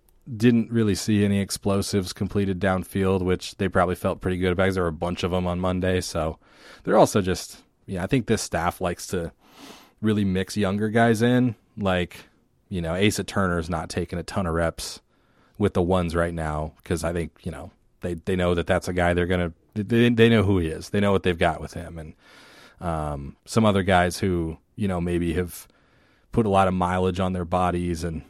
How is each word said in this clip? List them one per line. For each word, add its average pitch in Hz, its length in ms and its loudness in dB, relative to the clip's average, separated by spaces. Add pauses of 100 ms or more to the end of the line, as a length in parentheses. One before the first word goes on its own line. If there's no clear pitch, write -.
(360)
didn't 117 360 4
really 107 240 2
see 104 280 2
any 101 140 2
explosives 98 760 -2
completed 98 460 -2
downfield, 95 640 0
which 90 360 -2
they 98 100 0
probably 90 260 2
felt 87 260 -4
pretty 90 160 -2
good 90 160 2
about 95 140 2
'cause 95 80 2
there 92 80 0
were 85 60 0
a 82 40 -2
bunch 87 300 -4
of 90 100 -2
'em 90 140 0
on 87 140 -2
Monday. 92 400 0
So 78 380 -4 (440)
they're - 160 2
also 196 240 4
just, - 400 -6 (240)
yeah, 90 160 -6
I 95 60 -4
think 131 180 0
this 110 160 0
staff 87 380 -4
likes 90 280 -6
to 85 220 -4 (720)
really 104 220 2
mix 95 320 -2
younger 104 320 0
guys 117 340 4
in. 123 320 4 (220)
Like, 92 480 -2 (440)
you 90 140 -4
know, 82 120 -4
Asa 101 280 2
Turner's 87 480 -2
not 80 180 -4
taking 87 300 -6
a 82 60 -8
ton 95 220 -4
of 80 80 -2
reps - 460 -4 (580)
with 104 160 0
the 92 80 2
ones 87 340 0
right 85 180 0
now 78 380 -4 (100)
'cause 82 220 -4
I 85 80 -2
think, 85 180 -4 (140)
you 87 80 -8
know, 82 180 -14 (300)
they, 87 140 -6
they 92 200 -4
know 90 200 2
that 85 120 0
that's 90 220 0
a 92 40 -4
guy 87 220 2
they're 87 120 2
gonna, 87 260 0 (220)
they, 117 340 2
they 117 200 6
know 113 140 6
who 95 160 4
he 82 80 0
is. 80 240 -8
They 101 80 -2
know 101 140 4
what 95 100 2
they've 87 160 0
got 82 220 0
with 80 140 -10
him. 85 240 -12
And, 78 160 -14 (680)
um, 76 640 -6
some 113 200 2
other 98 200 4
guys 90 340 4
who, 85 400 -2 (160)
you 104 140 -2
know, 90 120 -2
maybe 87 340 0
have 87 340 -6 (640)
put 113 140 2
a 101 40 0
lot 98 160 4
of 92 80 2
mileage 92 460 0
on 92 120 0
their 90 140 -4
bodies, 87 560 0
and 80 280 -6